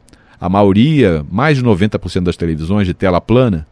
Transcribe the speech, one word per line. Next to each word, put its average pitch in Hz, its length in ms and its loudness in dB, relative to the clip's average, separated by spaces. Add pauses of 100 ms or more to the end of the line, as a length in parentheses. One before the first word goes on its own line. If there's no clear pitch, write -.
(400)
A 90 80 -6
maioria, 101 840 2
mais 135 280 0
de 127 40 -2
noventa 104 360 0
por - 100 -10
cento 90 160 -4
das 87 120 -2
televisões 85 500 -4
de 90 80 -4
tela 90 260 0
plana, 110 520 0